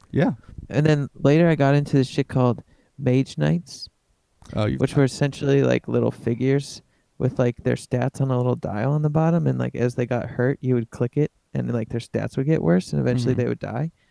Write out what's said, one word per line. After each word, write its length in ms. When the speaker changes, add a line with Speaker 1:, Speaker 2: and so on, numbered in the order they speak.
Speaker 1:
Yeah. 220
Speaker 2:
And 160
then 280
later 340
I 80
got 180
into 220
this 120
shit 200
called 340
Mage 380
Knights, 520
Speaker 1:
Oh, 120
you 120
Speaker 2:
which 160
were 100
essentially, 600
like, 240
little 240
figures 680
with, 200
like, 260
their 100
stats 460
on 100
a 60
little 180
dial 380
on 100
the 80
bottom, 360
and, 120
like, 160
as 220
they 100
got 200
hurt, 340
you 140
would 160
click 260
it, 160
and, 200
like, 160
their 120
stats 360
would 100
get 160
worse, 300
and 80
eventually 340
Speaker 1:
Mm-hmm. 80
Speaker 2:
they 60
would 100
die. 320